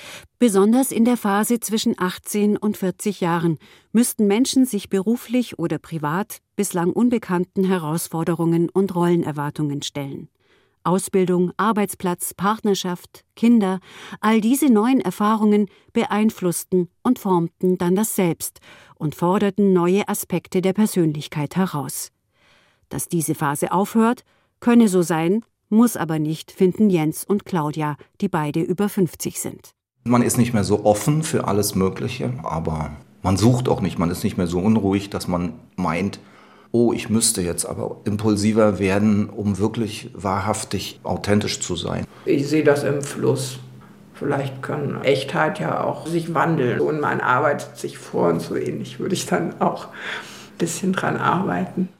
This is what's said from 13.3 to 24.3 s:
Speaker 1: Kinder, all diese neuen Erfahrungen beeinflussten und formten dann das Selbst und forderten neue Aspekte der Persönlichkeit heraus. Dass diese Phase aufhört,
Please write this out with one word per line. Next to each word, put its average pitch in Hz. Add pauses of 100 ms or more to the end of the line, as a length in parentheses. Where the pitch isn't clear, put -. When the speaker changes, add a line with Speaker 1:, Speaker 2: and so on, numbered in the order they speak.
Speaker 1:
Kinder, 202 (400)
all 220
diese 262
neuen 233
Erfahrungen 208 (260)
beeinflussten 196 (140)
und 247
formten 180
dann 180
das 220
Selbst - (340)
und 151
forderten 196
neue 180
Aspekte 185
der 185
Persönlichkeit 156
heraus. 151 (760)
Dass -
diese 160
Phase 147
aufhört, 220 (360)